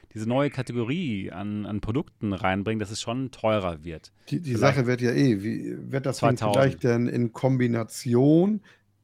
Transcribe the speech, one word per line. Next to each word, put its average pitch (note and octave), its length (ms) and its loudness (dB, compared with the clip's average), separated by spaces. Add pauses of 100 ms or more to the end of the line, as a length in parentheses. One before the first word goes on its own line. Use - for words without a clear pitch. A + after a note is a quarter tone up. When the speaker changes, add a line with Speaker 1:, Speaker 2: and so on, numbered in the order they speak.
(120)
Speaker 1:
diese A2 160 -6
neue C3+ 220 2
Kategorie A#2+ 800 -4
an, G#2 340 -6
an G2+ 160 -4
Produkten G#2+ 520 -4
reinbringen, G2 480 0
dass G2 100 -6
es A2+ 100 -8
schon B2 300 -6
teurer F#2 540 0
wird. D#2+ 280 -14 (180)
Speaker 2:
Die, D3 100 -4
die C#3+ 140 -6
Speaker 1:
Vielleicht B2+ 220 4
Speaker 2:
Sache C3 120 2
wird B2 120 0
ja A#2+ 120 2
eh, C3+ 320 4
wie, A2+ 320 -6 (160)
wird C3+ 140 -4
das C3 120 -4
Ding A#2 120 4
Speaker 1:
zweitausend. A2 320 0
Speaker 2:
vielleicht C3+ 220 0
denn A#2+ 220 2
in A#2+ 260 -2
Kombination C3 1300 2 (420)